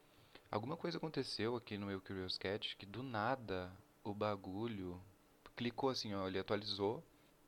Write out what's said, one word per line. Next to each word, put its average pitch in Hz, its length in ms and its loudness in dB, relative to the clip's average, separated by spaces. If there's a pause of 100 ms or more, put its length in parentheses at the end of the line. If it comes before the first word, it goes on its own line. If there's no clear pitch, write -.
(520)
Alguma 127 260 0
coisa 170 200 -2
aconteceu 123 580 0
aqui 110 220 -4
no 101 100 -2
meu 95 140 0
Curious 92 360 -2
Cat 98 400 0
que - 80 -12
do 101 160 -8
nada 107 680 0 (320)
o 107 100 -2
bagulho 98 880 0 (540)
clicou 120 340 2
assim, 117 240 0
ó, 95 140 2
ele 92 120 2
atualizou 104 640 2 (440)